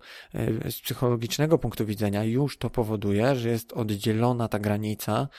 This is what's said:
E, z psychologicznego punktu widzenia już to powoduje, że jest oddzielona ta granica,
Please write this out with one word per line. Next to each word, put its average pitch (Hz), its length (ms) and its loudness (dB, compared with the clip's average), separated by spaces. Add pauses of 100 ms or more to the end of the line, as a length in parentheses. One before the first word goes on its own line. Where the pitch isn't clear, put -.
(340)
E, 113 380 -2
z - 100 -10
psychologicznego 123 760 2
punktu 117 280 -2
widzenia 104 380 0
już 127 340 0
to 120 120 -4
powoduje, 107 680 2
że 117 140 0
jest 117 240 -2
oddzielona 113 760 0
ta 104 120 -2
granica, 107 680 0 (120)